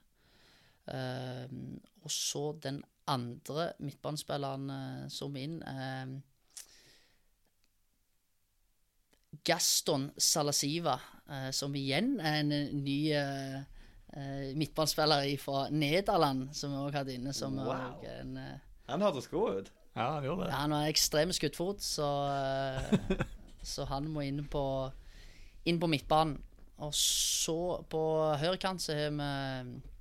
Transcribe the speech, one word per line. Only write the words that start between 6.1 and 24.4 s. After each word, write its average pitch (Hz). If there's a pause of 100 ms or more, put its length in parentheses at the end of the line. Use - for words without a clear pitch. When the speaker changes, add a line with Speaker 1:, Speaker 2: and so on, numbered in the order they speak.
Speaker 1:
Gaston 156
Salasiva, 147 (320)
eh, 135
som 139
igjen 151
er 151
en, 147
eh, 147
ny, 139 (140)
eh, 139 (560)
eh, 139
midtbanespiller 147
fra 139
Nederland, 147
som 143
vi 139
også 143
hadde 135
inne, 131
som 135
er 131
Speaker 2:
Wow. 131 (260)
Speaker 1:
også 123
en, 131
eh, 135 (320)
Speaker 2:
Han 156
hørtes 165
god 165
ut. 98 (240)
Speaker 3:
Ja, 120
han 147
gjorde 139
det. -
Speaker 1:
Ja, 135
han 151
har 151
ekstrem 202
skuddfot, 175
så, - (220)
eh, 135 (300)
<laughs> -
så -
han 143
må 151
inn 143